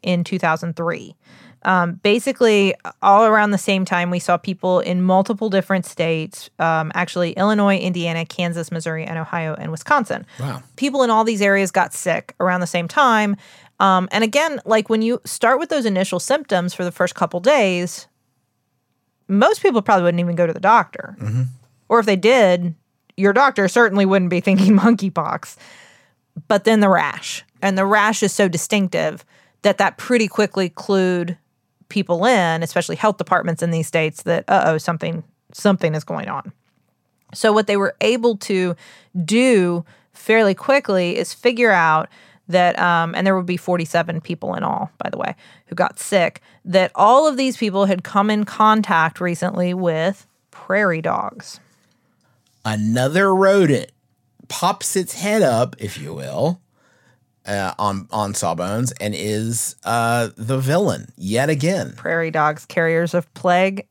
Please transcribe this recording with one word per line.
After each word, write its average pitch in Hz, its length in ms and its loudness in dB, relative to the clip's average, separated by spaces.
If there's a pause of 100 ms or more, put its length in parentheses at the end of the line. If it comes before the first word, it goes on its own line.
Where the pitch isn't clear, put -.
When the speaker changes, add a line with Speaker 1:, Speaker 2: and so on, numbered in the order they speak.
Speaker 1:
in 175 200 -2
two 185 140 -6
thousand 170 380 -2
three. 165 400 -8 (480)
Um, 175 400 0
basically, 214 680 2 (280)
all 202 240 6
around 214 260 4
the 196 60 2
same 190 280 0
time, 175 260 -2
we 180 80 -2
saw 175 180 2
people 185 420 -2
in 180 220 -2
multiple 196 480 2
different 190 360 -2
states, 160 640 -6 (100)
um, 160 360 -2
actually 175 380 -2
Illinois, 202 440 2
Indiana, 170 480 -4
Kansas, 170 460 -6
Missouri, 160 340 -6
and 165 120 -8
Ohio, 160 380 -6
and - 160 -10
Wisconsin. 233 540 -2 (140)
Speaker 2:
Wow. 131 240 -8 (140)
Speaker 1:
People 269 260 0
in 233 60 2
all 220 160 2
these 220 160 -2
areas 196 300 2
got 185 220 0
sick - 460 -6
around 180 220 0
the 175 60 -4
same 170 200 -4
time. 220 480 2 (440)
Um, 185 320 4
and 220 120 0
again, 285 420 -2
like, 220 240 0
when 220 120 0
you 240 240 -2
start 254 340 0
with 330 100 -6
those 285 160 -2
initial 190 340 -2
symptoms 196 540 -2
for 185 120 -8
the 175 60 -6
first - 240 -2
couple 175 240 -2
days, 185 680 0 (1200)
most 247 340 2
people 247 200 2
probably 196 220 2
wouldn't 175 180 2
even 175 140 -2
go 170 120 2
to 160 60 -4
the - 60 -12
doctor. 190 600 0
Speaker 2:
Mm-hmm. 110 240 -2 (460)
Speaker 1:
Or 233 100 4
if 208 60 2
they 202 100 2
did, 180 580 2 (440)
your 196 160 2
doctor 262 340 2
certainly 202 380 2
wouldn't 185 260 2
be 175 100 0
thinking 190 360 4
<laughs> - 20 2
monkeypox. 196 800 0 (880)
But 202 160 2
then 220 160 4
the 202 100 4
rash. - 540 -2 (180)
And 190 160 0
the 196 80 2
rash 208 380 2
is 196 80 0
so 202 160 2
distinctive 165 800 -2 (380)
that 196 140 2
that 196 200 0
pretty 233 320 0
quickly 196 400 -2
clued 180 680 -2 (520)
people 175 360 -2
in, 175 380 2
especially - 320 -4
health 214 220 0
departments 170 460 -2
in 170 80 0
these 160 160 -2
states, 156 360 -2
that, 170 240 -2
uh-oh, 160 300 2
something, 165 460 -6 (280)
something 180 440 0
is 151 80 -8
going - 260 -10
on. - 240 -12 (800)
So 220 180 2
what 208 160 2
they 202 100 0
were 196 240 -2
able 226 360 0
to 185 380 -2 (500)
do 196 580 2 (300)
fairly 220 400 2
quickly 190 640 0
is - 160 -4
figure 240 380 2
out 160 360 2 (400)
that, 180 320 2
um, 165 360 0
and 185 100 -2
there 190 100 2
would 180 100 -2
be 180 120 -4
forty-seven 170 640 -2
people - 340 -8
in - 80 -6
all, - 340 -6
by - 120 -8
the - 80 -6
way, - 180 -6 (320)
who 170 80 -14
got - 240 -2
sick, - 420 -2 (240)
that 185 300 2
all 254 320 6
of 269 100 0
these 262 200 -2
people 196 280 0
had 185 180 0
come 208 260 0
in 214 140 0
contact 202 760 2
recently 180 540 -2
with 175 520 -2 (260)
prairie 190 500 -2
dogs. - 580 -6 (1040)
Speaker 2:
Another 127 680 2
rodent 185 580 4 (560)
pops - 480 -4
its 185 180 -4
head 208 300 -2
up, 123 360 0
if 98 200 -10
you 73 140 -12
will, 78 460 -4 (840)
uh, 101 320 -4
on, 98 340 -4
on 104 220 -4
Sawbones 98 600 -4
and 104 220 -6
is, 107 680 -4
uh, 117 520 0
the 123 220 -4
villain 135 600 -2
yet 120 340 -2
again. 151 460 -2
Speaker 1:
Prairie 165 340 -4
dogs, 151 340 -2
carriers 165 480 -2
of 175 220 -4
plague 190 560 0